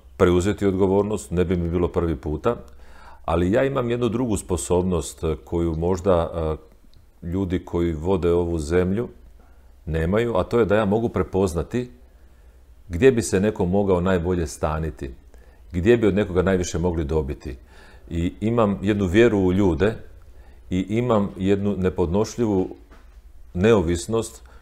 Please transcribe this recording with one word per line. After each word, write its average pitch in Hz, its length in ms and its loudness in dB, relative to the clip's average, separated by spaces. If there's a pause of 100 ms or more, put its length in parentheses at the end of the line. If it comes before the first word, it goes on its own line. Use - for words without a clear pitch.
(160)
preuzeti 92 500 2
odgovornost, 98 640 0
ne 87 140 0
bi 90 120 0
mi 85 120 -2
bilo 87 200 0
prvi 82 280 -2
puta, 76 400 -4 (680)
ali 87 280 0
ja 127 120 2
imam 135 260 -2
jednu 120 180 0
drugu 113 280 0
sposobnost, 90 880 -2
e, 78 200 -2
koju 85 320 -2
možda, 85 580 0
e, 80 220 -4 (720)
ljudi 90 380 -2
koji 87 280 -2
vode 85 400 0
ovu 85 260 0
zemlju 90 500 0 (800)
nemaju, 92 500 0
a 90 60 2
to 117 160 0
je 113 60 4
da 98 120 2
ja 110 80 2
mogu 110 240 0
prepoznati 95 840 -2 (960)
gdje 107 240 6
bi 113 100 0
se 95 180 0
neko 104 260 0
mogao 95 340 2
najbolje 87 460 0
staniti, 78 680 -6 (580)
gdje 92 240 4
bi 110 100 2
od 92 80 4
nekoga 92 280 0
najviše 90 360 -2
mogli 85 260 -2
dobiti. 73 520 -6 (540)
I 85 300 -4
imam 107 420 0
jednu 101 240 0
vjeru 104 320 4
u 92 140 2
ljude 95 420 2 (760)
i 92 180 -2
imam 110 480 0
jednu 98 400 0
nepodnošljivu 92 920 0 (840)
neovisnost 101 880 2 (200)